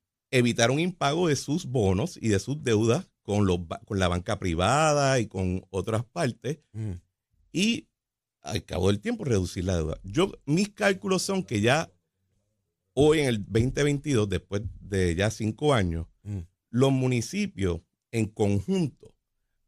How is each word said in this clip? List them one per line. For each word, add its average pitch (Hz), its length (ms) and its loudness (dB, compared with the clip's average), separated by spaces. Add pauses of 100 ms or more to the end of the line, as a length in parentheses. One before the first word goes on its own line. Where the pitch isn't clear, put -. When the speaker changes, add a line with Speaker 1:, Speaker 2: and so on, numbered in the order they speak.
(300)
Speaker 1:
evitar 120 400 2
un 139 100 2
impago 170 500 0
de 143 60 2
sus 143 300 -4
bonos 117 560 0
y 113 60 -2
de 98 120 4
sus 151 220 -8
deudas 117 480 2 (140)
con 104 240 2
los 90 200 0
ba-, 87 180 -10
con 104 120 -4
la 92 100 2
banca 90 300 -2
privada 135 800 2
y 110 80 -2
con 92 440 -4
otras 107 340 -2
partes. 147 540 -4 (140)
Speaker 2:
Ujú. 107 260 -8 (520)
Speaker 1:
Y 214 360 0 (560)
al 90 220 -6
cabo 90 240 0
del 101 100 0
tiempo 233 240 -6
reducir 98 400 -2
la 92 140 0
deuda. 80 260 -4
Yo, 131 300 -2 (120)
mis 185 240 0
cálculos 196 540 0
son 190 180 -2
que 110 200 -2
ya 131 300 2 (1040)
hoy 151 280 6
en 143 40 2
el 120 140 0
veinte 120 420 0
veintidós, 139 480 0
después 98 320 -4 (180)
de 92 360 0
ya 101 160 0
cinco 113 420 0
años, 85 320 0 (180)
Speaker 2:
Ujú. 98 220 -10 (240)
Speaker 1:
los 135 220 2
municipios 127 920 -2 (300)
en 110 160 0
conjunto 110 880 -2 (520)